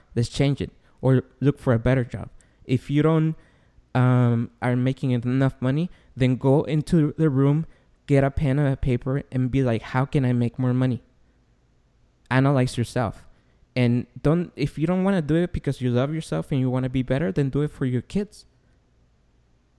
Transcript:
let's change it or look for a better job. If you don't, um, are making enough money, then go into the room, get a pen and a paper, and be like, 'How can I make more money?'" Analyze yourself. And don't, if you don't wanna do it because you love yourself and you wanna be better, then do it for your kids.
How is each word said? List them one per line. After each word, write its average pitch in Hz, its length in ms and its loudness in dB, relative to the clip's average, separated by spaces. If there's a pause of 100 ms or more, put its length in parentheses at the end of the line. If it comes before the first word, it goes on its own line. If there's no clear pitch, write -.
(140)
let's 117 140 -2
change 139 320 -2
it 87 100 -8 (300)
or 127 220 4 (180)
look 139 180 0
for - 140 0
a 117 60 4
better 127 260 0
job. 98 240 -12 (360)
If - 260 -2
you 143 120 2
don't, 160 340 2 (580)
um, 123 560 2 (100)
are 123 160 -2
making 127 360 -2
enough 127 480 0
money, 143 300 -2 (260)
then 127 200 2
go 135 280 2
into 151 520 0
the 160 140 2
room, 139 360 2 (400)
get 139 180 4
a 139 60 0
pen 135 280 0
and 143 140 0
a 139 40 -4
paper, 135 540 -2
and 127 200 -2
be 135 120 0
like, 117 200 0
'How 131 220 -2
can 139 200 0
I 123 80 2
make 120 260 -2
more 127 160 0
money?'" 127 280 0 (1300)
Analyze 131 460 2
yourself. 117 500 -4 (500)
And 123 300 0 (140)
don't, 165 360 0
if 147 200 -4
you 147 100 -2
don't 185 180 0
wanna 190 180 0
do 147 140 0
it 170 160 -2
because - 280 -6
you 123 100 -2
love 127 220 0
yourself 160 380 -6
and 135 100 0
you 127 80 0
wanna 127 200 -2
be 127 140 -2
better, 135 280 -2
then 147 180 -2
do 139 140 -2
it 147 80 -4
for - 160 -6
your 123 160 -2
kids. - 420 -8 (1300)